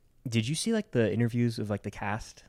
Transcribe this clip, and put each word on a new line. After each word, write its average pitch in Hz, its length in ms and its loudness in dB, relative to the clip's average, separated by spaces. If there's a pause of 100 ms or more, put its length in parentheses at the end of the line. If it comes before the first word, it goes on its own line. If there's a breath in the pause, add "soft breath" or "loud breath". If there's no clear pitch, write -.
(280)
did 113 200 2
you 156 60 -2
see, 226 200 -2
like, 214 160 -2
the 113 220 4
interviews 117 460 2
of, 107 120 -4
like, 101 120 -2
the 101 80 -6
cast? - 580 -6